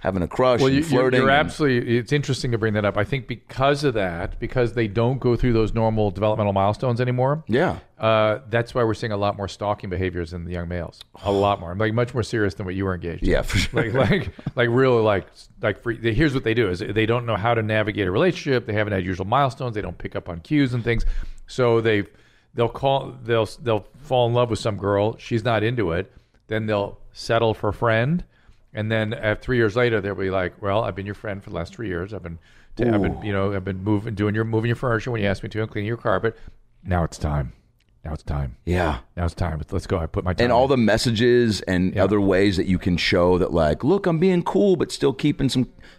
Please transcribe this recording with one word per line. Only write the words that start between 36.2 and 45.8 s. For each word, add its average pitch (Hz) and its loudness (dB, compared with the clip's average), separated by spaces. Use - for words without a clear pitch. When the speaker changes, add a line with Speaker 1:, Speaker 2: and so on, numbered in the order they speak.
Speaker 2:
Now 87 0
it's - -4
time. 73 -2
Now 78 -8
it's 76 -10
time. 71 -6
Speaker 1:
Yeah. 85 0
Speaker 2:
Now 87 -2
it's 82 -2
time. 80 -4
Let's 87 -4
go. 98 0
I 82 -4
put 90 -4
my 90 -2
time 117 2
Speaker 1:
And 123 2
all 123 6
Speaker 2:
in." 135 2
Speaker 1:
the 139 4
messages 117 4
and 92 0
Speaker 2:
Yeah. 101 2
Speaker 1:
other 101 2
ways 95 4
that 87 0
you 90 2
can 90 0
show 90 4
that, 87 0
like, 76 2
"Look, 196 2
I'm 165 2
being 175 4
cool, 196 2
but - 0
still 139 0
keeping 139 0
some, 127 0